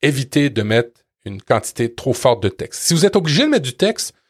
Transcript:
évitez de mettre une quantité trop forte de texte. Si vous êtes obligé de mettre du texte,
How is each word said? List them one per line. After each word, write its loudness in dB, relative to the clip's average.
évitez 0
de -2
mettre 0
une -12
quantité -2
trop -4
forte 2
de 0
texte. -8
Si 2
vous 4
êtes 2
obligé 2
de 0
mettre 0
du -8
texte, -2